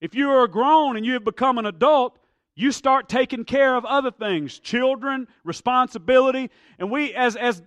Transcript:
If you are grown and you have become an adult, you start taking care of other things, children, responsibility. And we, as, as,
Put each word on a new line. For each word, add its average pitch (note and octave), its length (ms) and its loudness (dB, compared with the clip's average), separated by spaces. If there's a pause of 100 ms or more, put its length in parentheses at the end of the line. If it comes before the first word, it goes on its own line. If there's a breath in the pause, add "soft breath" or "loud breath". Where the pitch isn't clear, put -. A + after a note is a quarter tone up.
If E3 140 -10
you C#4 160 0
are B3+ 160 4
grown C4 500 2
and G#3+ 80 -6
you B3 80 0
have A#3+ 100 -4
become A#3+ 340 0
an A3+ 80 -4
adult, B3 540 0 (360)
you B3 160 0
start C4 360 0
taking B3 380 -2
care C4 300 2
of A#3+ 100 -4
other C4+ 260 -2
things, F3+ 480 -6
children, C4 680 -2 (180)
responsibility. B3+ 1040 0 (260 soft breath)
And F#3+ 140 -8
we, C4+ 220 -4
as, A#3 220 0
as, A#3 320 -2